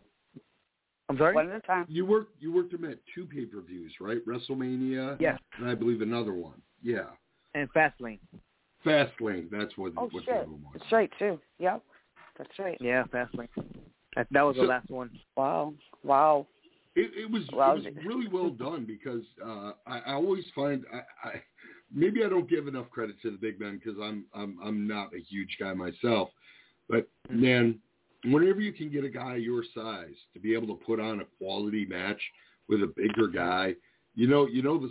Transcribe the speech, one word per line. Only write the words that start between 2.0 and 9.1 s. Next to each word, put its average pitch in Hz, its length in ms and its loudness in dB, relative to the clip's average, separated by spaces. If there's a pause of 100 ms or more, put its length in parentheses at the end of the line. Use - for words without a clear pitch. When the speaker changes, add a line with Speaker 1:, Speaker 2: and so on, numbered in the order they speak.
Speaker 3:
worked, 214 340 2
you 156 100 -6
worked 175 220 0
him 170 120 -8
at 127 120 -8 (160)
two 180 140 -10
pay-per-views, 90 720 -12
right? 107 160 -4 (100)
WrestleMania, 131 920 -4
Speaker 1:
Yes. 156 180 0 (200)
Speaker 3:
and 123 100 -4
I 120 60 0
believe 113 260 0
another 110 320 -2
one. 80 260 -10 (220)
Yeah. 110 240 -2 (480)
Speaker 1:
And 147 200 -4
Fastlane. 127 460 0 (640)
Speaker 3:
Fastlane, 113 680 2